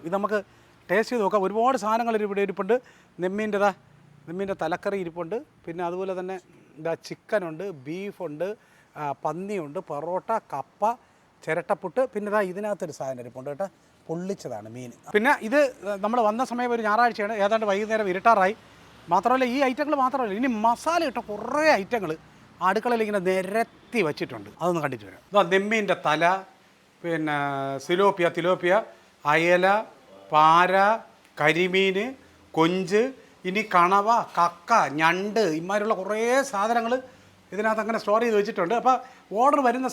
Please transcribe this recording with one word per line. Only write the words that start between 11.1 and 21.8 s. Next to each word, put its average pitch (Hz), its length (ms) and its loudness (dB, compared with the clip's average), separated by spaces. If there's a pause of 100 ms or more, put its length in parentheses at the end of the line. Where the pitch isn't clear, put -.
ചിരട്ടപ്പുട്ട്, 175 580 -2 (100)
പിന്നെ 208 200 -6
ഇതാ 214 80 2 (100)
ഇതിനകത്തൊരു 196 480 -6
സാധനം 135 260 -8
ഇരിപ്പുണ്ട് 127 260 -12
കേട്ടോ, 165 160 -6 (400)
പൊള്ളിച്ചതാണ് 160 720 -8
മീൻ. 123 140 -14 (240)
പിന്നെ 226 180 4 (160)
ഇത് 262 100 2 (460)
നമ്മൾ 226 140 0 (100)
വന്ന 220 140 -2 (100)
സമയം 247 240 -4
ഒരു 233 100 -4
ഞായറാഴ്ചയാണ്, 214 480 2 (100)
ഏതാണ്ട് 220 260 2
വൈകുന്നേരം 214 420 0
ഇരുട്ടാറായി. 196 420 4 (580)
മാത്രമല്ല 240 420 2
ഈ 269 40 0 (100)
ഐറ്റങ്ങൾ 285 260 -2 (100)
മാത്രമല്ല, 254 360 -2
ഇനി 269 80 0 (160)
മസാല 311 460 2
ഇട്ട 233 100 -6 (100)
കുറേ 240 360 -2 (140)